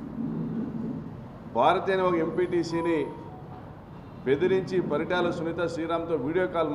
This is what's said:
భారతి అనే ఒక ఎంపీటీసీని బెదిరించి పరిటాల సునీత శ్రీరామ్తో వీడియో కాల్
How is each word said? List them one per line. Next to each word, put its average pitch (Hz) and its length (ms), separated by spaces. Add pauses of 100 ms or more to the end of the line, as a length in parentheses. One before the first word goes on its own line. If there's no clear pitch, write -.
(1600)
భారతి 180 360
అనే 190 140
ఒక 180 80 (100)
ఎంపీటీసీని 165 720 (1300)
బెదిరించి 180 500 (160)
పరిటాల 170 340 (100)
సునీత 165 260 (100)
శ్రీరామ్తో 165 440 (100)
వీడియో 180 280
కాల్ 160 200